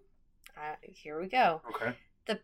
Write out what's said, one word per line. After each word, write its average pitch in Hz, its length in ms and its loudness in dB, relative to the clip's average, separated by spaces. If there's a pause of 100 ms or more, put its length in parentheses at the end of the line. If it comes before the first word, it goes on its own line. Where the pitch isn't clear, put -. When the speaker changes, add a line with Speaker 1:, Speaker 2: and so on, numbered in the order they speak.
(560)
Speaker 1:
uh, 151 240 -8
here 156 400 -8
we 190 80 -4
go. 196 320 6 (140)
Speaker 2:
Okay. 117 200 -2 (320)
Speaker 1:
The 214 180 -2